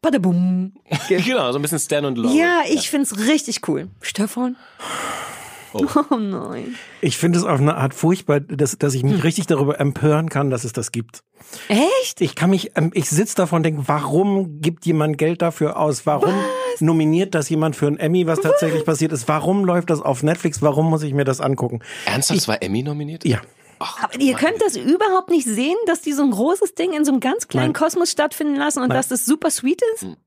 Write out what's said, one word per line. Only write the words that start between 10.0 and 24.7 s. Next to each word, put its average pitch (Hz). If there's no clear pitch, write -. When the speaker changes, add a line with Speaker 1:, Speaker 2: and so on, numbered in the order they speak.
Speaker 3:
kann, 143
dass 123
es 117
das -
gibt. 117
Speaker 1:
Echt? 381
Speaker 3:
Ich 160
kann 170
mich, 190
ähm, 160
ich 165
sitz 175
davon 175
und 160
denk, 156
warum 156
gibt 165
jemand 156
Geld 165
dafür 165
aus? 151
Warum 151
Speaker 1:
Was? 508
Speaker 3:
nominiert 165
das 156
jemand 160
für 147
einen 147
Emmy, 170
was 160
tatsächlich 571
Speaker 1:
Was? -
Speaker 3:
passiert 156
ist? 131
Warum 185
läuft 175
das 156
auf 139
Netflix? 151
Warum 151
muss 160
ich 147
mir 143
das 131
angucken? 123
Speaker 2:
Ernsthaft, 123
Speaker 3:
Ich -
Speaker 2:
es -
war 110
Emmy 98
nominiert? 147
Speaker 3:
Ja. 117
Speaker 2:
Ach, -
Speaker 1:
Aber -
ihr 269
Speaker 2:
Mann. -
Speaker 1:
könnt 403
das 370